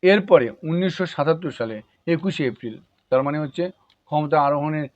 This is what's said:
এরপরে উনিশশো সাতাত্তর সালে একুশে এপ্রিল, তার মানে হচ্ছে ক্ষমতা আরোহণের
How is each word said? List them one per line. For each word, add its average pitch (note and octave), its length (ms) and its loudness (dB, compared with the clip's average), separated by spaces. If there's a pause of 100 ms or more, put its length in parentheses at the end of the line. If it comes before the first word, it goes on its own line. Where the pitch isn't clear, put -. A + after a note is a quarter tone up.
এরপরে F#3+ 440 6 (180)
উনিশশো F3+ 420 -2
সাতাত্তর D#3+ 460 -2
সালে A2 300 -8 (260)
একুশে E3 400 -2
এপ্রিল, A2+ 280 -8 (340)
তার C3 140 2
মানে C#3+ 160 -2
হচ্ছে D3+ 240 -6 (400)
ক্ষমতা D3+ 380 0
আরোহণের D3 540 0